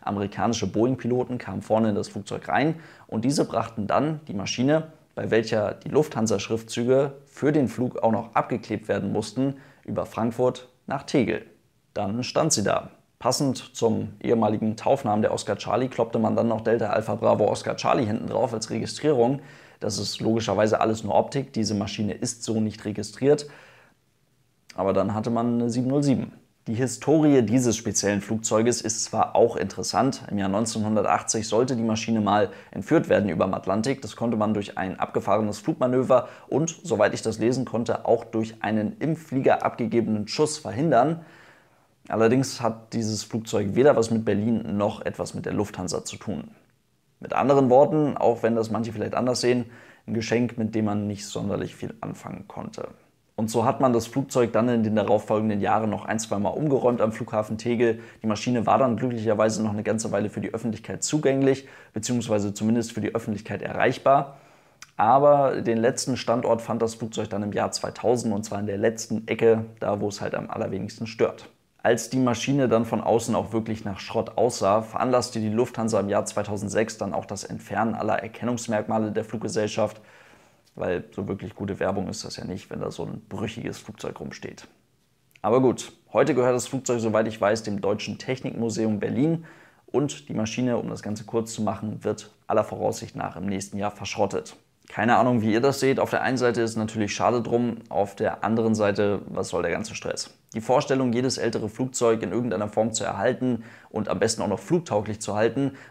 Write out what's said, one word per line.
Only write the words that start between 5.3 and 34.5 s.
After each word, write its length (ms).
welcher 420
die 160
Lufthansa-Schriftzüge 1200
für 260
den 160
Flug 300
auch 160
noch 220
abgeklebt 520
werden 240
mussten, 440
über 220
Frankfurt 640
nach 160
Tegel. 420
Dann 300
stand 280
sie 120
da. 260
Passend 560
zum 440
ehemaligen 560
Taufnamen 460
der 100
Oscar 240
Charlie 320
kloppte 320
man 160
dann 120
noch 140
Delta 260
Alpha 280
Bravo 300
Oscar 300
Charlie 300
hinten 220
drauf 260
als 180
Registrierung. 680
Das 200
ist 200
logischerweise 600
alles 220
nur 100
Optik, 400
diese 220
Maschine 380
ist 300
so 160
nicht 240
registriert. 640
Aber 160
dann 220
hatte 160
man 260
eine 140
sieben 180
null 160
sieben. 300
Die 80
Historie 680
dieses 340
speziellen 460
Flugzeuges 600
ist 220
zwar 320
auch 200
interessant. 760
Im 80
Jahr 100
neunzehnhundertachtzig 1000
sollte 280
die 80
Maschine 380
mal 280
entführt 400
werden 220
überm 240
Atlantik. 480
Das 120
konnte 220
man 160